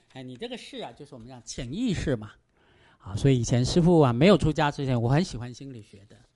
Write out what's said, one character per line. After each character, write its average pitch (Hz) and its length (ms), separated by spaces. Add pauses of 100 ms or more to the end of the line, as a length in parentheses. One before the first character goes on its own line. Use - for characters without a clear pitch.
(140)
哎， 131 100
你 127 120
这 226 140
个 240 80
识 - 220
啊， 147 140
就 147 120
是 - 80
我 123 60
们 113 80
讲 127 180
潜 127 260
意 214 220
识 139 220
嘛。 107 160 (680)
啊， 95 180
所 139 140
以 127 100
以 113 40
前 123 200
师 147 160
父 170 200
啊， 131 120
没 120 140
有 202 100
出 156 160
家 147 200
之 143 120
前， 127 160
我 117 80
很 147 160
喜 151 140
欢 123 160
心 139 180
理 117 80
学 101 300
的。 - 80 (180)